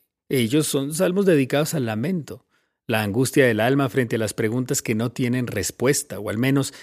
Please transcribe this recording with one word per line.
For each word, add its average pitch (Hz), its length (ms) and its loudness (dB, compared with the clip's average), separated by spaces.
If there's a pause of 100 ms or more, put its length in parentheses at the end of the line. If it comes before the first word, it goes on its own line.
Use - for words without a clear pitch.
(280)
ellos 135 380 2
son 143 280 -2
salmos 180 320 0
dedicados 147 500 2
al 135 100 -2
lamento, 127 640 -4 (400)
la 110 160 0
angustia 123 420 2
del 110 140 2
alma 131 300 2
frente 123 260 -2
a 113 40 0
las 107 140 -2
preguntas 123 480 -2
que 117 140 -2
no 117 160 -2
tienen 123 340 -2
respuesta, 113 720 -2
o 101 100 -6
al 101 80 -4
menos 135 460 0